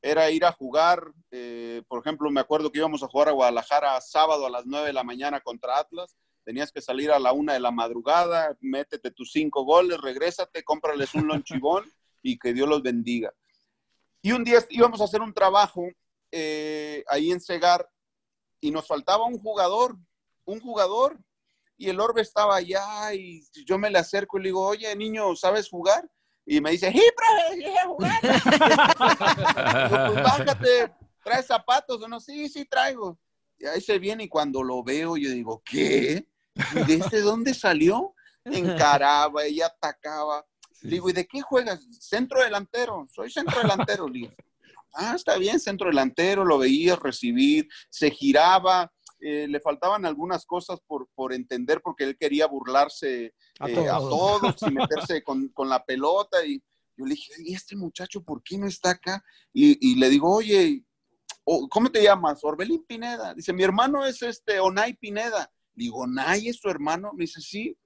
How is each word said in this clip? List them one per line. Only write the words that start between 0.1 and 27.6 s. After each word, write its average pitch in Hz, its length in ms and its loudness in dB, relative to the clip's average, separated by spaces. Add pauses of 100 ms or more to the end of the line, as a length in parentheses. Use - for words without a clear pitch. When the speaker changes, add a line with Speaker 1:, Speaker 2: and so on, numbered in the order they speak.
Speaker 1:
ir 160 120 0
a 175 80 6
jugar, 160 600 0 (180)
eh, 117 560 -12
por 123 140 -8
ejemplo, 151 300 -4
me 139 100 2
acuerdo 151 320 -2
que 147 80 -6
íbamos 151 240 -2
a - 40 -10
jugar 147 200 2
a 151 40 2
Guadalajara 131 680 0
sábado 156 460 0
a 127 40 -4
las 123 160 -10
nueve 147 220 -6
de 143 40 -6
la 131 120 -4
mañana 135 360 -6
contra 123 380 -6
Atlas. 170 380 -8 (280)
Tenías 131 280 -8
que 143 80 -12
salir 139 320 -2
a 143 80 6
la 127 120 2
una 147 200 0
de 131 80 0
la 120 100 0
madrugada, 143 880 0
métete 135 520 -8
tus - 180 -16
cinco 147 340 -2
goles, 170 360 4
regrésate, 160 640 -6
cómprales 151 500 -2
un 156 140 0
lonchibón 151 560 -2 (200)
<laughs> - 180 -20
y 127 160 -4
que 120 140 -4
Dios 135 160 0
los 151 140 2
bendiga. 120 500 -4 (920)
Y 208 100 0
un 240 100 -2
día 240 160 6 (120)
íbamos 233 300 4
a 208 40 2
hacer 208 180 0
un 220 100 -8
trabajo, 190 540 4 (460)
eh, 151 760 -6
ahí 151 220 0
en 180 100 -2
Segar 175 480 2 (720)
y 147 120 -2
nos 156 160 -4
faltaba 180 380 0
un 240 120 -6
jugador, 208 580 0 (480)
un 208 160 -10
jugador, 233 560 0 (640)
y 190 100 -6
el 185 120 -4
Orbe 233 220 0
estaba 208 340 2
allá 202 580 -4
y 175 300 -14 (200)
yo 190 140 -2
me 208 120 -2
le 190 80 4
acerco 196 400 -2
y 190 40 -4
le 190 60 -4
digo, 190 180 -2
"Oye, 214 300 -4
niño, 214 400 -4
¿sabes 196 320 0
jugar?" 196 400 0 (360)
Y 147 160 2
me 151 120 -2
dice, 185 200 0
"Sí, 330 100 6 (140)
profe, 415 400 2
sí 359 60 -10